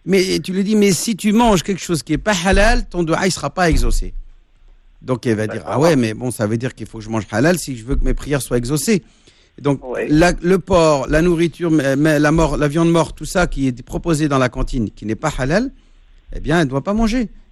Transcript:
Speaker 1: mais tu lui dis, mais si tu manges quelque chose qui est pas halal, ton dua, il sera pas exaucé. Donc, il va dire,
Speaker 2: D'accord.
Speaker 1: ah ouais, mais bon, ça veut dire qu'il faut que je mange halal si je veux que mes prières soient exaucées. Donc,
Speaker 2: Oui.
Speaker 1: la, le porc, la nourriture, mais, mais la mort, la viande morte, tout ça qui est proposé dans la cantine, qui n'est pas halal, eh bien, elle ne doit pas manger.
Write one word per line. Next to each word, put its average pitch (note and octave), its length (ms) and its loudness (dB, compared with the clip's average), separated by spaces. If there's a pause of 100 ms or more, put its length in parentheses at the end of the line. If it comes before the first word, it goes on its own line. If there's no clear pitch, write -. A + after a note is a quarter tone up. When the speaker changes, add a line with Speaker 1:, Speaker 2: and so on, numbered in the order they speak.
Speaker 1:
mais F3+ 340 0
tu E3+ 140 -8
lui G3 100 0
dis, G#3+ 120 0
mais G3+ 160 6
si G3 240 -2
tu G3+ 160 0
manges G#3+ 320 4
quelque F#3+ 180 -6
chose E3 220 -4
qui D#3 100 -4
est D3 40 0
pas G#3 180 -2 (100)
halal, G3+ 440 2
ton F3 140 -2
dua, D#3+ 220 0
il F#3+ 60 0
sera D3 180 -6
pas F3+ 200 0
exaucé. A2 440 2 (880)
Donc, B2 240 -4
il A#2 100 2
va G#2+ 120 -2
dire, A2 140 -8
Speaker 2:
D'accord. - 100 -12
Speaker 1:
ah A2+ 80 -2
ouais, D#3+ 160 4
mais A2+ 180 0
bon, A#2+ 180 -6
ça A#2 160 -4
veut A2+ 100 -2
dire A#2+ 180 -6
qu'il A2 120 -14
faut - 100 -18
que A2 80 -14
je G#2+ 40 -12
mange A2+ 220 -4
halal D3+ 260 2
si C#3 200 -8
je A2 80 -16
veux C3+ 100 -2
que - 80 2
mes C3 120 2
prières C3+ 260 -2
soient - 160 -2
exaucées. D3+ 460 0 (580)
Donc, C3+ 220 0
Speaker 2:
Oui. A#2+ 260 -6
Speaker 1:
la, E3 320 4
le F3+ 180 2
porc, D#3 480 2
la D3+ 140 2
nourriture, E3+ 500 0
mais, C3+ 240 2
mais D3+ 240 2
la D3+ 140 4
mort, D#3 240 2
la D3 100 2
viande E3 240 2
morte, E3 260 0
tout D#3 80 -12
ça F3+ 220 0
qui C3+ 200 -2
est B2 160 -4
proposé D#3 440 -2
dans C#3 120 2
la B2+ 100 2
cantine, B2+ 400 -4
qui - 160 -14
n'est G#2+ 100 -4
pas D3+ 220 -4
halal, E3+ 340 -2 (640)
eh - 40 -10
bien, C#3 200 0
elle E3 60 2
ne C3 40 -4
doit C3+ 140 -4
pas G3 100 -4
manger. A3+ 360 0 (220)